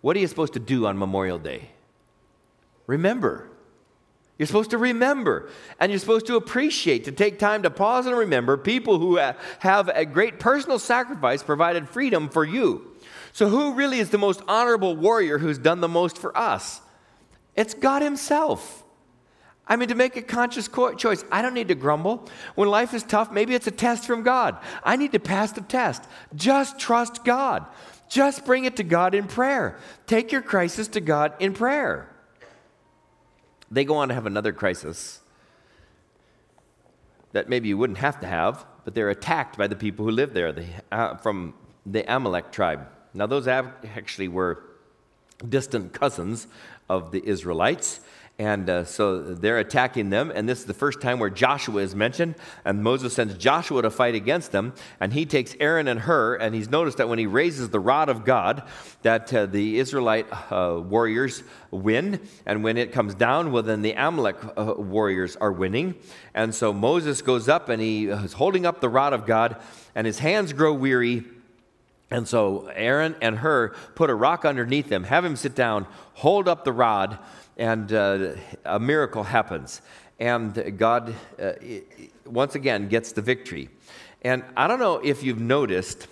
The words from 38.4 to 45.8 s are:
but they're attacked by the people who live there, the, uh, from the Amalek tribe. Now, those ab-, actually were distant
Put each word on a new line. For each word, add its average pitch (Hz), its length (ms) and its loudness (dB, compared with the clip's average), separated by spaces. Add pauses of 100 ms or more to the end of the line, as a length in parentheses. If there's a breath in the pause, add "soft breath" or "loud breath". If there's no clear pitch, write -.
but 101 120 -10
they're 104 160 0
attacked 147 480 -4
by 101 80 0
the 101 80 -4
people 104 300 -6
who 113 60 0
live 127 220 0
there, 85 180 -2
the, 82 140 -10 (260)
uh, 110 260 -2
from 95 360 -6 (320)
the 101 260 -4
Amalek 101 400 -2
tribe. 78 360 -2 (260)
Now, 101 140 -2
those 131 200 -2
ab-, 127 280 -2 (200)
actually 98 320 -8
were 90 360 -2 (840)
distant 120 460 -4